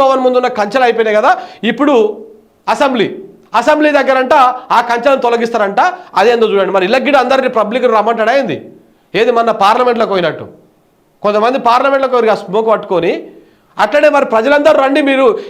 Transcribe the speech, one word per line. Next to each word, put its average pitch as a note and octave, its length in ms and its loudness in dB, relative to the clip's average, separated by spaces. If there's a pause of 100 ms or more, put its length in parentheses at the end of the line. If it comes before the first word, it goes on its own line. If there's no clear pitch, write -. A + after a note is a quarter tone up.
భవన్ C4+ 240 2
ముందున్న B3+ 240 0 (100)
కంచెలు A3+ 280 0
అయిపోయినాయి A3 320 0
కదా, C4 120 2 (400)
ఇప్పుడు C#4 240 2 (800)
అసెంబ్లీ, B3 340 0 (520)
అసెంబ్లీ D4+ 400 2
దగ్గరంట C4 340 0 (440)
ఆ - 20 2 (100)
కంచెలను B3 380 0
తొలగిస్తారంట. A3+ 540 -2 (400)
అదేందో A3+ 300 2
చూడండి, F#3+ 260 0
మరి F#3 120 0
ఇళ్ళకి C4 340 0
అందరినీ B3+ 360 0
పబ్లిక్ A3+ 280 0 (100)
రమ్మంటాడా A3 440 0
ఏంది? E3+ 160 -4 (640)
ఏది A#3 160 0
మొన్న A3+ 140 0 (120)
పార్లమెంట్లోకి A3+ 520 0
పోయినట్టు D3+ 320 -4 (760)
కొంతమంది G#3+ 340 0 (120)
పార్లమెంట్లోకి C4 460 0
పోయిరు A3 220 2
ఆ - 60 -8
స్మోక్ A3 300 -2
పట్టుకొని, F#3+ 400 -2 (720)
అట్లనే D4 320 2
మరి C#4 180 0
ప్రజలందరూ C#4+ 500 2
రండి C#4 240 0
మీరు, C4 320 2 (100)